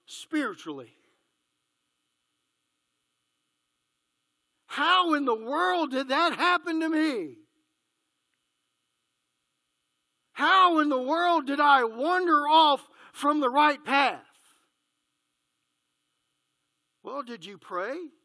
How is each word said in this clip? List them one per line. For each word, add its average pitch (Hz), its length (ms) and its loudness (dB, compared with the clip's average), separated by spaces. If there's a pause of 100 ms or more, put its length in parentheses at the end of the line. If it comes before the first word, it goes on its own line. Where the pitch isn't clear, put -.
spiritually. 175 880 -10 (3750)
"How 339 480 0
in 285 100 0
the 240 100 0
world 302 580 -2
did 262 160 -4
that 311 260 0
happen 339 460 -2
to 320 100 -2
me? 247 480 -4 (3000)
How 349 480 4
in 294 100 0
the 262 100 -2
world 320 460 0
did 285 140 -2
I 277 240 4
wander 294 600 0
off 302 400 4 (260)
from 302 280 -2
the 262 80 0
right 294 340 0
path?" 240 720 -4 (2500)
Well, 262 200 -12
did 233 220 -16
you 196 120 -18
pray? 247 540 -10 (140)